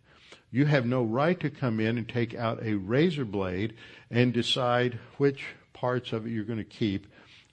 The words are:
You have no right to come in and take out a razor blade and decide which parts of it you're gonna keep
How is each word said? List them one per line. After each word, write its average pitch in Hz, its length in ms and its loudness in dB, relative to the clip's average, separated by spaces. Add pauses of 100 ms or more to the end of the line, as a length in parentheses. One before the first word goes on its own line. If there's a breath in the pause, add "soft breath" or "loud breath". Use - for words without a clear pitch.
(500 loud breath)
You 135 160 4
have 143 180 4
no 123 200 2
right 143 340 2
to 160 120 -2
come 117 280 -2
in 110 180 2
and 113 120 -4
take 117 260 -2
out 117 260 -2
a 110 140 -2
razor 135 500 0
blade 98 500 -2 (360 loud breath)
and 120 220 4
decide 123 640 0 (180)
which 139 280 0 (280)
parts 123 400 -4
of 110 140 -4
it 117 40 -6
you're 110 140 -4
gonna 110 200 -6
keep 98 420 -2 (460 loud breath)